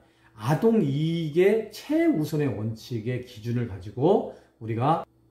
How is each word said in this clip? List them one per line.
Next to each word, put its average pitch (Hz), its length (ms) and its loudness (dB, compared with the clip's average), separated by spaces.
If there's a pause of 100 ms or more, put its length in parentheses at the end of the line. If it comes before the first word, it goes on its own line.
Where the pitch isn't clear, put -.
(340)
아동 175 480 2
이익의 165 920 2
최우선의 156 840 0
원칙의 113 720 -6
기준을 117 420 -4
가지고 127 640 0 (260)
우리가 117 440 -2 (260)